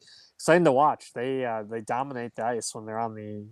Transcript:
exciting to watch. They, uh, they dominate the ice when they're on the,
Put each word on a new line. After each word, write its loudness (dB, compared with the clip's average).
exciting 6
to 8
watch. 2
They, -2
uh, -4
they -8
dominate -6
the -6
ice -4
when -12
they're -6
on -6
the, -10